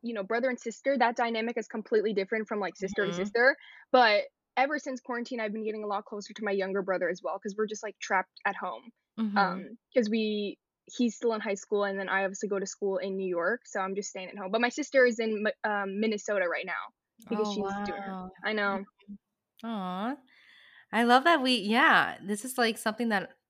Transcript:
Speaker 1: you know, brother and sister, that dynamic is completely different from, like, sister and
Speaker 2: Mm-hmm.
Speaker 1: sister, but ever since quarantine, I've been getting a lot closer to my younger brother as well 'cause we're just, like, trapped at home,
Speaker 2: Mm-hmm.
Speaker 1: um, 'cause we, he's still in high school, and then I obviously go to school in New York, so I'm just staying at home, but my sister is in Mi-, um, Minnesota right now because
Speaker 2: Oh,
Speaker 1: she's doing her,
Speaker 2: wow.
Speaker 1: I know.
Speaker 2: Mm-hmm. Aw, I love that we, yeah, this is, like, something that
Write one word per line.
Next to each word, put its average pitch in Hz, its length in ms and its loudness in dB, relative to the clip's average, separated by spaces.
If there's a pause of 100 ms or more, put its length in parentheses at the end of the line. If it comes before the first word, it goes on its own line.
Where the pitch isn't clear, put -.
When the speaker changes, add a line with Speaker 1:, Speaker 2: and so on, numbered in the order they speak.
Speaker 1:
you 233 120 -6
know, 202 80 -4
brother 233 260 0
and 247 100 -2
sister, 269 380 -2
that 233 200 4
dynamic 233 400 -2
is 220 100 -6
completely 220 460 0
different 208 360 -2
from, 214 120 -2
like, 180 160 -6
sister 202 260 -2
and 190 100 0
Speaker 2:
Mm-hmm. 196 200 -4 (100)
Speaker 1:
sister, 277 140 6 (340)
but 220 340 6 (320)
ever 277 220 2
since 262 220 -8
quarantine, 233 400 -6
I've 214 120 -4
been 220 120 -6
getting 214 200 -6
a - 20 -6
lot 208 180 -4
closer 208 300 -12
to 220 100 -8
my 202 60 0
younger 190 320 0
brother 180 260 0
as 180 140 -4
well 190 160 -4
'cause 196 180 -8
we're 214 100 0
just, 214 160 -8
like, 208 160 -10
trapped - 460 -2
at 196 120 0
home, 185 340 -10 (260)
Speaker 2:
Mm-hmm. 196 480 2
Speaker 1:
um, 233 120 -18 (180)
'cause 220 140 4
we, 214 500 -2 (280)
he's 240 300 0
still 226 160 0
in 214 80 -2
high 202 140 -2
school, 202 300 -2
and 196 140 -2
then 185 100 -4
I 196 160 2
obviously 196 240 -4
go 196 100 0
to 196 80 -2
school 190 320 -2
in 190 180 -4
New 190 120 -2
York, 180 360 0
so - 160 -6
I'm 190 140 -4
just 202 160 -6
staying 185 180 -10
at - 80 -14
home, 202 140 -8
but 233 100 2
my 247 80 2
sister 269 360 4
is 240 140 2
in 214 240 0
Mi-, 214 100 0 (120)
um, 202 360 -2
Minnesota 208 480 0
right 151 160 -4
now 165 280 -8 (360)
because 214 200 0
Speaker 2:
Oh, - 20 -4
Speaker 1:
she's 202 340 -4
doing 202 180 -6
her, 190 120 -8
Speaker 2:
wow. 185 160 -10 (120)
Speaker 1:
I 214 100 -2
know. 202 300 0 (240)
Speaker 2:
Mm-hmm. 202 80 -14 (500)
Aw, 208 520 -4 (760)
I 220 120 4
love 247 200 8
that 330 160 6
we, 254 160 4
yeah, 214 680 4
this 208 220 -4
is, 254 120 -6
like, 226 200 2
something 226 320 -2
that 196 280 0 (120)